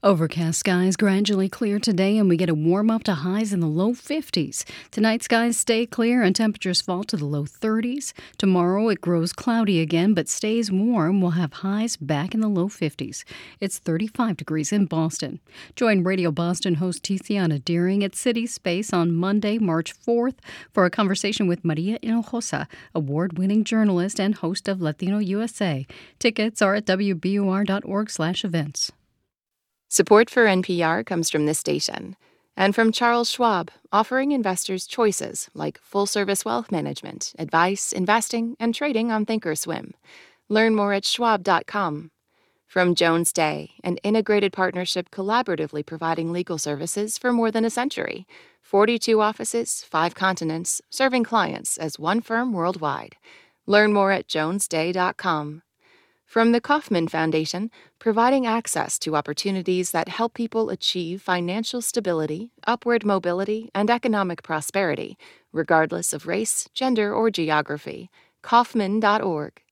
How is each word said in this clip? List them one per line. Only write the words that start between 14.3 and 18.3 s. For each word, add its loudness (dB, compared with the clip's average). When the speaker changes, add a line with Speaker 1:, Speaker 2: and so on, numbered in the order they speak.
Speaker 1:
degrees -4
in 4
Boston. -2
Join 2
Radio 0
Boston 0
host -4
Tiziana -2
Deering 2
at -2
City -2